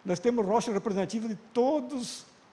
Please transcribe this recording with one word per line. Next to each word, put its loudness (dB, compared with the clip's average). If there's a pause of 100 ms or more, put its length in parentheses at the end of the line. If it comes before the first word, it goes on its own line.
Nós 0
temos 2
rochas 2
representativas -2
de -4 (160)
todos 0 (280)